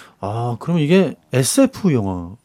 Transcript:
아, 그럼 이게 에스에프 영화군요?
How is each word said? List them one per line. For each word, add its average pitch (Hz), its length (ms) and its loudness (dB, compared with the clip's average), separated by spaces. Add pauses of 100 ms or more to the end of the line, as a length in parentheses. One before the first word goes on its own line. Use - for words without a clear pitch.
(200)
아, 113 400 -4
그럼 170 180 -2
이게 160 380 2 (160)
에스에프 175 600 2
영화군요? 95 520 -2